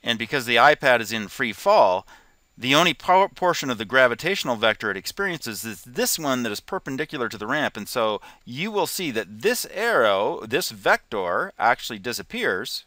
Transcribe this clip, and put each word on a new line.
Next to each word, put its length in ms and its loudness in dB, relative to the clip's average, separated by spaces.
And 160 -2
because 280 -4
the 100 2
iPad 460 6
is 100 -6
in 160 -4
free 260 -6
fall, 540 4
the 160 -2
only 200 4
po-, 360 2
portion 400 -2
of 80 -4
the 80 -6
gravitational 720 2
vector 340 0
it 80 -4
experiences 680 -6
is 200 -10
this 340 -4
one 260 0
that 80 -4
is 80 -6
perpendicular 720 -6
to 80 -10
the 80 -8
ramp, 320 -2
and 100 -10
so 320 0
you 260 -6
will 160 0
see 240 -6
that 300 -6
this 300 -2
arrow, 760 2
this 260 -4
vector, 880 -2
actually 400 0
disappears. 880 -6